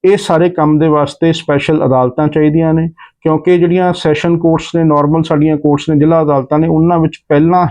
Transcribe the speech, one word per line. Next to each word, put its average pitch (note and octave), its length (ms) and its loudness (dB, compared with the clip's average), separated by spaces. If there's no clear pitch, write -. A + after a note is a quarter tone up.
ਇਹ G3 120 4
ਸਾਰੇ F3 320 0
ਕੰਮ D3+ 300 0
ਦੇ D#3 100 2
ਵਾਸਤੇ D3+ 440 0
ਸਪੈਸ਼ਲ D#3 520 -2
ਅਦਾਲਤਾਂ B2+ 440 0
ਚਾਹੀਦੀਆਂ D#3 460 0
ਨੇ D#3+ 140 -2
ਕਿਉਂਕਿ D#3+ 360 0
ਜਿਹੜੀਆਂ F3 340 0
ਸੈਸ਼ਨ E3+ 460 -2
ਕੋਰਟਸ E3 380 -2
ਨੇ, E3 80 0
ਨਾਰਮਲ D3+ 380 2
ਸਾਡੀਆਂ D#3 340 0
ਕੋਰਟਸ D3 340 -2
ਨੇ, D#3 80 2
ਜ਼ਿਲ੍ਹਾ D#3+ 240 2
ਅਦਾਲਤਾਂ D3 360 -2
ਨੇ, E3 100 0
ਉਹਨਾਂ E3 300 0
ਵਿੱਚ D#3+ 300 -4
ਪਹਿਲਾਂ E3 420 2